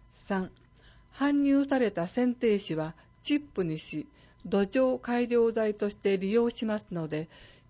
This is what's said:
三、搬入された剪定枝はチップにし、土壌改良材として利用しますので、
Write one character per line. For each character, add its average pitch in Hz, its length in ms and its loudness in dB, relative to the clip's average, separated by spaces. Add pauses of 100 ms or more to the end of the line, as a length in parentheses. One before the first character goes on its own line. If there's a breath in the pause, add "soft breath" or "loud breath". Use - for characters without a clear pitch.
(100)
三、 190 400 -6 (640 soft breath)
搬 285 280 2
入 277 220 4
さ 277 140 0
れ 233 120 2
た 170 160 -4
剪 247 280 0
定 233 200 2
枝 170 280 -2
は 156 120 -8 (280 soft breath)
チ 294 140 0
ッ 294 100 -4
プ - 160 -6
に 160 160 -2
し、 - 280 -10 (400 soft breath)
土 196 160 2
壌 254 360 2
改 240 320 -2
良 233 220 4
材 220 220 0
と 208 160 -4
し 208 40 -8
て 202 220 0
利 190 160 -2
用 233 160 4
し 233 160 -4
ま 214 140 -2
す - 140 -12
の 160 160 -6
で、 156 200 -6 (420 loud breath)